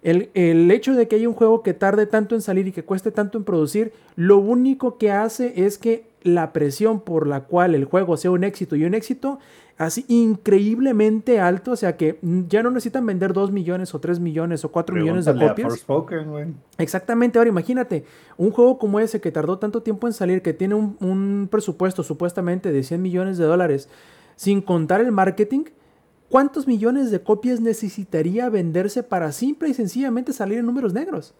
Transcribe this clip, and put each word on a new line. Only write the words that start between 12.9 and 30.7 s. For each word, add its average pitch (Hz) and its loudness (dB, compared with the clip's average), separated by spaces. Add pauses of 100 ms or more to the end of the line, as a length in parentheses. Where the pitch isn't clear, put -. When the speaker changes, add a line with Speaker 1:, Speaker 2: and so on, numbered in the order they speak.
Speaker 1:
vender 190 -2
dos 196 0
millones 185 -4
o 151 -6
tres 175 -2
millones 165 -4
o 156 -6
cuatro 170 -4
millones 165 0
de 147 4
Speaker 2:
Pregúntale 131 4
a 147 4
Speaker 1:
copias. 113 -4
Speaker 2:
Forspoken, 156 -4
güey. 147 -8 (300)
Speaker 1:
Exactamente, 233 0
ahora 233 6
imagínate, 233 -2 (320)
un 190 2
juego 247 4
como 208 0
ese 220 -2
que 165 -4
tardó 165 -2
tanto 214 -4
tiempo 220 -4
en 233 -2
salir, 185 -2
que 170 -2
tiene 190 -2
un, 208 -2
un 196 -2
presupuesto 185 -2
supuestamente 175 -4
de 139 0
cien 170 -4
millones 185 -2
de 165 2
dólares, 156 0 (480)
sin 196 0
contar 180 0
el 240 2
marketing, 208 0 (680)
¿cuántos 277 2
millones 247 0
de 202 -2
copias 220 0
necesitaría 214 -2
venderse 190 -2
para 170 -4
simple 294 -4
y 262 -2
sencillamente 247 -4
salir 208 -4
en 240 -2
números 233 -2